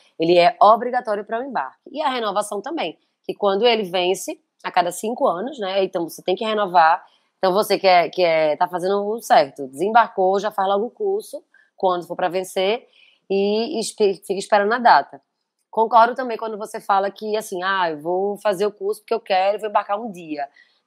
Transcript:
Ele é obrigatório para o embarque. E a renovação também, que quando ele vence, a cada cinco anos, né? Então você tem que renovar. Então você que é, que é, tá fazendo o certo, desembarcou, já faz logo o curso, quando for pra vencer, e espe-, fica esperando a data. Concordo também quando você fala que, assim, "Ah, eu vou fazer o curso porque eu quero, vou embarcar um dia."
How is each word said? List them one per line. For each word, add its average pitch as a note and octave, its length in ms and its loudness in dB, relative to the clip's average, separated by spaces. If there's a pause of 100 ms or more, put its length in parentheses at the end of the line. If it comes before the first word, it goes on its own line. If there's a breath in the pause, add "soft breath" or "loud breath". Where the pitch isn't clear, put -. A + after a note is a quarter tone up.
(180 soft breath)
Ele E3 180 4
é F3 240 4
obrigatório A3+ 640 4
para A3+ 140 -6
o B3+ 60 -8
embarque. E3+ 340 -8 (140)
E D4+ 100 -6
a C#4+ 80 -2
renovação G#3 500 -4
também, B3+ 380 -8 (260)
que F#3+ 80 -6
quando G3 320 0
ele A3+ 200 4
vence, F#3 560 -4 (240)
a F3+ 80 -8
cada F3 180 2
cinco A#3 380 -4
anos, A3 320 -4
né? F#3+ 240 -2
Então F3 240 -4
você - 140 -16
tem F#3 120 -2
que A3 100 -4
renovar. F#3 600 2 (340 soft breath)
Então F#3 140 2
você G3 260 0
que F#3+ 80 0
é, F3 220 6
que F3+ 160 -2
é, D#3 320 2
tá F3+ 100 0
fazendo F#3+ 400 -2
o A3 160 -6
certo, C#3+ 460 2
desembarcou, G3 720 2
já G#3 100 -4
faz G3 160 -2
logo G3+ 200 0
o A#3+ 40 -12
curso, G#3 500 -6 (360 soft breath)
quando F3+ 280 0
for E3+ 120 -12
pra F3+ 120 -2
vencer, F#3 600 -4 (420 soft breath)
e G#3 480 0
espe-, G3+ 480 -2
fica F#3+ 140 -4
esperando G#3 320 0
a B3 60 0
data. E3 440 4 (480)
Concordo A3+ 460 4
também B3 200 -6
quando A3 220 -10
você G#3+ 220 -10
fala G3 320 0
que, G#3+ 240 -6
assim, G#3 260 -6
"Ah, F#3 280 -2
eu D3+ 100 -8
vou F#3 380 -4
fazer G3+ 280 -2
o G3+ 60 -4
curso G#3 300 -6
porque - 120 -6
eu G#3+ 60 -2
quero, G3 400 0
vou G#3+ 80 -6
embarcar G#3 320 -2
um A#3 100 -10
dia." D#3 380 -10 (380 soft breath)